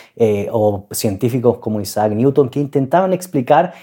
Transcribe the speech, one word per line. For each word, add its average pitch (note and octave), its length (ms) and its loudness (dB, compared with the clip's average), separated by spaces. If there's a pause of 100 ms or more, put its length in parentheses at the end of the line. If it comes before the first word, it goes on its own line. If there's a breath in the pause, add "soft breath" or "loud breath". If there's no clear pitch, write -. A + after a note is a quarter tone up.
(140 loud breath)
eh, G#2 360 0
o G#2 400 0
científicos A#2 680 0
como A2 200 -4
Isaac G#2 340 -2
Newton, C3+ 360 2
que C3+ 100 -6
intentaban C#3+ 540 0
explicar E3 720 0